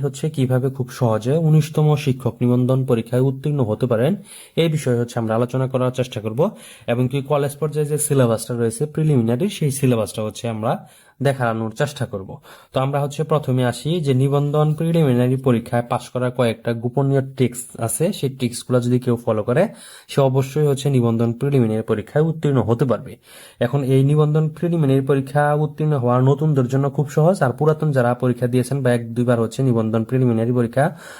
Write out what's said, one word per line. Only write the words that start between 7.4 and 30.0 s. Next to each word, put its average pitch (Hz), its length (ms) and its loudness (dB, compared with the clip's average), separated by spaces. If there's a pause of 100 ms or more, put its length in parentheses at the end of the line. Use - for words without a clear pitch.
পর্যায়ে 151 320 -2
যে 151 140 0
সিলেবাসটা 123 480 2
রয়েছে 117 280 -2 (120)
প্রিলিমিনারি, 135 520 2 (100)
সেই 147 220 -2
সিলেবাসটা 113 480 0
হচ্ছে - 180 -10 (100)
আমরা 110 180 -2 (480)
দেখানোর 117 600 0
চেষ্টা - 320 -4
করব। 98 180 -10 (420)
তো - 120 -4
আমরা 139 200 -2
হচ্ছে 143 160 -6 (120)
প্রথমে 131 300 0 (100)
আসি - 180 -6 (160)
যে 139 60 2 (100)
নিবন্ধন 143 460 2 (100)
প্রিলিমিনারি 135 580 2 (100)
পরীক্ষায় 120 460 0
পাশ - 200 -2
করার 123 260 -2
কয়েকটা 117 320 0 (120)
গোপনীয় 139 400 0 (140)
ট্রিক্স 123 240 0 (260)
আছে, - 180 -2 (140)
সেই 135 200 -2
ট্রিক্সগুলো 123 480 -2
যদি 123 180 2
কেউ 120 200 0
ফলো 110 240 0
করে 131 140 2 (500)
সে - 60 -2 (120)
অবশ্যই 135 400 0
হচ্ছে 135 160 -2 (100)
নিবন্ধন 117 420 2
প্রিলিমিনারি 120 520 0
পরীক্ষায় 110 400 0
উত্তীর্ণ 151 280 0 (100)
হতে 117 220 2
পারবে। 92 220 -4 (540)
এখন 143 140 0 (140)
এই 135 160 6
নিবন্ধন 151 340 2 (120)
প্রিলিমিনারি 151 540 2
পরীক্ষা 139 320 0 (220)
উত্তীর্ণ 151 380 -2
হওয়া 123 140 2 (140)
নতুনদের 139 420 2
জন্য 139 140 2 (100)
খুব 151 100 0 (100)
সহজ, 165 200 4 (100)
আর 120 120 2
পুরাতন 156 380 0
যারা 120 140 4 (120)
পরীক্ষা 123 300 0
দিয়েছেন 127 320 0
বা 127 120 2
এক 120 60 -4 (140)
দুইবার 120 260 2
হচ্ছে 110 260 -4
নিবন্ধন 113 400 2